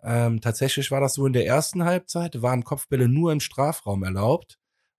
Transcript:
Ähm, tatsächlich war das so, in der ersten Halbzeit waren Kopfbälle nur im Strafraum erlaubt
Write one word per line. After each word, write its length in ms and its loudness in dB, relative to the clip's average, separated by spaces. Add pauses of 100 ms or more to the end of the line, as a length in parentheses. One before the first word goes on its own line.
Ähm, 380 0
tatsächlich 500 -2
war 120 0
das 140 0
so, 100 0
in 80 2
der 120 4
ersten 380 0
Halbzeit 580 -2
waren 220 0
Kopfbälle 460 0
nur 240 2
im 80 0
Strafraum 600 -4
erlaubt 540 -2 (420)